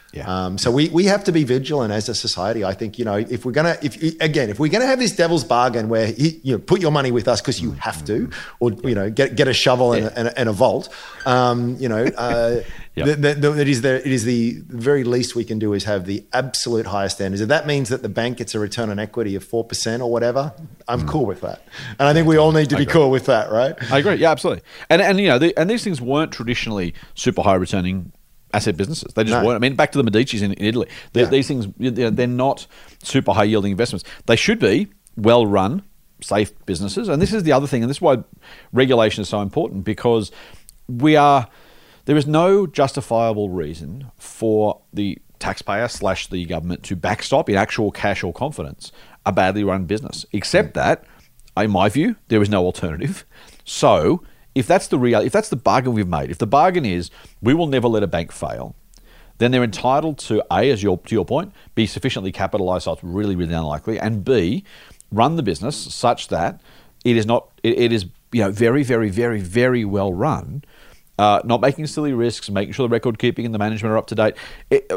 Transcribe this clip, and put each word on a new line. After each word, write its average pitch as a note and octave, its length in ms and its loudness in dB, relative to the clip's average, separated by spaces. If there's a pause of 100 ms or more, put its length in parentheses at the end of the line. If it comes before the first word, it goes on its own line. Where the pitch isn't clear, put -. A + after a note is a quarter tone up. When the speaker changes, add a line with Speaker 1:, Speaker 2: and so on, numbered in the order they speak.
(120)
Speaker 1:
Yeah. - 140 -10
Speaker 2:
Um, F#2 320 -4
so A#2+ 140 0
we, D3 160 2
we E3+ 160 2
have G3+ 200 2
to F3+ 80 0
be D#3+ 120 2
vigilant C3 480 0
as G#2+ 160 -4
a A2 60 -4
society. G2+ 500 -4
I F#2+ 100 -2
think, G#2+ 240 -8
you A#2+ 60 -2
know, G#2 120 -2
if A#2 280 -4
we're C3 80 -4
gonna, D#3+ 300 2
if, C#3+ 120 -4 (260)
again, D3 300 0
if G2+ 80 -6
we're D3+ 140 0
gonna B3 140 2
have C4 120 2
this A#3 160 -2
devil's E3 300 2
bargain A#2+ 440 2
where A2+ 200 2
he, C#3+ 340 -2
you C3 120 -2
know, G2+ 40 0
put F#3 220 0
your D#3 100 2
money C#3 220 2
with A#2+ 160 0
us A#2 120 2
'cause B2 200 -4
you D2+ 120 -4
have D2 340 -8
to, A2 220 -2 (300)
or, A#2+ 140 2 (100)
you B2+ 120 0
know, G2+ 140 0
get, A2 280 0
get C#3+ 120 2
a B2+ 40 2
shovel B2 400 2
and, G#2+ 140 2
Speaker 1:
Yeah. A2 100 -6
Speaker 2:
and, A#2 200 -2
and A#2+ 120 0
a G#2+ 40 2
vault, A2 360 2 (380)
um, B2 520 2
you C3 100 -4
know, A2+ 160 0
uh, A#2 600 0
Speaker 1:
<laughs> - 60 -10 (260)
Yep. - 100 0
Speaker 2:
the, D3+ 80 2
the, D3 200 2 (180)
the, D3+ 80 0
it C#3 80 2
is B2 140 2
the, C3 120 2 (100)
it C3+ 80 0
is A#2+ 120 0
the A#2 320 0 (100)
very B2+ 380 0
least A#2+ 320 -2
we A2+ 80 -2
can A2 160 -6
do G#2 140 0
is F#2+ 100 -2
have G2 220 -4
the G2+ 260 -6
absolute B2 540 -2
highest G2 300 -4
standards. G2 240 -4
If G#2+ 80 -2
that D3 160 0
means C#3+ 260 -2
that C3 120 -4
the A2 60 -6
bank A#2 300 -4
gets A#2 180 -10
a - 20 -4
return G#2+ 320 -4
on G2+ 80 -4
equity G#2+ 380 -4
of F#2 80 -10
four A#2 180 -4
percent A#2 400 -6
or A#2+ 80 -2
whatever, A#2+ 420 0 (360)
I'm A#2+ 140 -2
Speaker 1:
Mm. D2+ 60 -4
Speaker 2:
cool D3 160 0
with G2 180 -4
that. - 200 -8 (380)
And C#3 80 4
I D3 40 6
think D#3+ 140 4
we D#3+ 100 6
all D#3 140 6
need D#3 200 4
to C#3+ 40 0
Speaker 1:
I - 40 2
Speaker 2:
be C#3+ 40 4
Speaker 1:
agree. - 100 -2
Speaker 2:
cool D3 200 6
with C3 140 0
that, A2 260 2
right? B2+ 240 0 (160)
Speaker 1:
I C#3 80 4
agree. E3+ 160 2
Yeah, D#3 160 4
absolutely. C#3 320 -4 (260)
And, E3+ 100 6
and, F#3+ 200 4
you G3 80 4
know, B2 100 6
the, D#3+ 180 2
and E3+ 140 2
these A#3 140 -2
things E3+ 160 -4
weren't C#3 320 -2
traditionally G#2+ 600 -4 (220)
super - 280 0
high G2 120 6
returning F#2 560 -2 (420)
asset G#2 240 0
businesses. - 380 -6
They A2 80 2
just A2+ 180 2
Speaker 2:
No. G#2+ 60 2
Speaker 1:
weren't. A#2+ 100 2
I G#2 40 -2
mean, B2+ 160 0
back D3+ 160 2
to C#3 100 2
the A2+ 80 2
Medicis A2 320 2
in, G2 120 0
in F#2+ 120 -6
Italy. A2 220 0 (240)
The, A#2+ 80 4
Speaker 2:
Yeah. B2 60 6
Speaker 1:
these C#3 200 2
things, A#2+ 220 -4 (100)
you B2 140 -2
know, A#2 180 0
they're B2 160 0
not B2 400 -2 (380)
super - 280 2
high G#2 120 4
yielding G#2 260 2
investments. G2+ 340 -2 (220)
They A#2 100 6
should A3 220 2
be C3+ 300 2 (280)
well A2+ 300 6
run, G2+ 380 0 (360)
safe G#2 300 0 (160)
businesses. G2+ 420 -4
And D3+ 140 0
this F#3+ 100 0
is G#3+ 120 0
the D3+ 80 4
other C#3 160 2
thing, A#2 160 -2
and A#2+ 40 -2
this C#3 100 -6
is - 40 -14
why C#3+ 160 4 (540)
regulation A#2 500 4
is F#2+ 60 -8
so G#2+ 120 -2
important, G2+ 440 -4
because G#2+ 480 -2 (560)
we C3 260 2
are, C#3+ 320 6 (600)
there D3 100 4
is C#3+ 100 2
no F3+ 400 2
justifiable A2+ 840 0
reason E2 680 -10
for G#2+ 640 0 (120)
the G2+ 260 -4 (200)
taxpayer G2+ 480 -4
slash F#2+ 420 -4
the F2+ 160 -6
government E2+ 400 -6
to G2 120 -6
backstop - 520 0
in G#2+ 60 2
actual G#2 380 0
cash G2+ 320 -4
or F2+ 80 -4
confidence F#2+ 580 -10 (340)
a G#2 60 -2
badly G2 320 2
run F#2+ 220 0
business, G#2 480 -6
except D#3 380 0
Speaker 2:
Mm. - 40 -10
Speaker 1:
that, D#2 300 0 (520)
in G#2+ 140 2
my G2 180 4
view, E3 280 0 (120)
there A2 140 4
is G2+ 60 2
no G2 160 2
alternative. F2+ 600 -4 (400)
So A#2 580 2 (320)
if C3 120 0
that's F#3 220 2
the D#3+ 100 0
real, A#2+ 220 4
if G#2+ 120 0
that's G#3+ 180 0
the D#3+ 60 -4
bargain B2 360 2
we've G#2 160 0
made, C#2+ 220 -4
if - 80 -10
the A#2+ 80 -2
bargain D#3+ 380 2
is F2 260 -4 (300)
we A#2+ 140 2
will E3 120 0
never C3 200 2
let A2 160 2
a G2 40 0
bank E2+ 260 -4
fail, A#1 420 -8 (640)
then B2 140 2
they're B2 120 4
entitled C#3 540 0
to, - 320 0
A, G#2 200 4
as G#2 120 0
your, F#2 160 2
to - 160 -8
your G2 100 2
point, E3+ 280 -4 (220)
be A2+ 120 2
sufficiently G2+ 460 -4
capitalized F#2 520 -2
so E2+ 100 -4
it's - 100 -12
really, G2 320 -2
really E2+ 180 -2
unlikely, D#2+ 440 -4
and A2 260 -4
B, A#2+ 400 0 (480)
run B2 240 2
the D#3+ 60 -2
business F#2+ 340 -4
such - 520 -2
that F2+ 320 -4 (440)
it A#2+ 120 4
is G#2+ 100 2
not, A#2 220 0 (140)
it, A2+ 160 0
it A#2+ 140 2
is, G2+ 140 -2 (260)
you A#2 100 2
know, G2 80 0
very, A#2 320 2
very, A2+ 280 0
very, A2+ 300 -2
very A#2 440 2
well G2 280 -2
run, C3+ 500 -4 (560)
uh, G#2 260 4
not A#2 160 0
making C#3+ 260 0
silly D3 280 -4
risks, A#2 340 -2
making G2+ 240 -2
sure B2+ 160 -2
the A#2 40 -2
record A#2 260 0
keeping A#2+ 260 0
and A2+ 100 -4
the G#2 40 -2
management G#2+ 340 -2
are A2 60 4
up - 80 -2
to - 80 -8
date. G#2+ 200 2 (360)
It, - 260 2